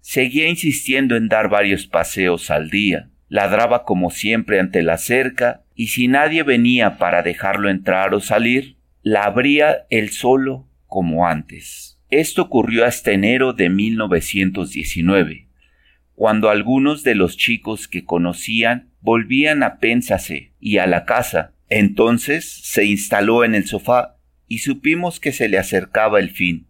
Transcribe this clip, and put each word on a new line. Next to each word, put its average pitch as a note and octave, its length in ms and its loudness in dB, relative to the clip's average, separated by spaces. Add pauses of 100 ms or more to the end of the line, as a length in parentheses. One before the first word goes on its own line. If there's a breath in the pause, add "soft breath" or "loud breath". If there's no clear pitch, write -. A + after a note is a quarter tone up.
Seguía C#3 480 0
insistiendo C3+ 680 0
en A2+ 120 0
dar A2 200 2
varios G2+ 380 0
paseos F2 640 -2
al D#2 200 -2
día. G2 400 -2 (180)
Ladraba G#2 560 0
como F2+ 260 -2
siempre G#2+ 500 -2
ante F#2 220 0
la E2 160 0
cerca, B2 640 -2 (100)
y A#2 140 -6
si B2 200 0
nadie D3+ 360 2
venía A#2+ 520 2
para F2 260 0
dejarlo G2 460 -2
entrar F#2+ 460 0
o G#2 60 0
salir, A#2 560 0 (260)
la G#2 220 2
abría C#3+ 680 2
él G#2+ 200 0
solo C3 580 0 (180)
como F2 400 -2
antes. - 720 -8 (120)
Esto D#3+ 320 0
ocurrió A#2 440 2
hasta A#2+ 260 -2
enero A#2+ 400 2
de G2+ 160 2
mil G#2 280 0
novecientos F#2+ 760 -2
diecinueve, E2 760 0 (680)
cuando G#2+ 340 2
algunos C3 560 0
de B2 100 2
los F#2 220 2
chicos A2 500 -4
que F2 200 -10
conocían A2 840 -2 (120)
volvían B2+ 600 2
a - 160 -2
Pénsase A2 800 -2
y G#2 200 0
a F#2 80 2
la F2 180 0
casa. A#2 480 -2 (160)
Entonces A#2 840 0 (140)
se G#2 220 0
instaló G#2 580 0
en A2+ 100 0
el G2 120 0
sofá B2 500 -2 (300)
y A2+ 120 -8
supimos D#3+ 600 -4
que C#3+ 120 -4
se A2 180 -2
le F#2+ 80 2
acercaba G#2 600 0
el F#2+ 120 0
fin F2 400 -4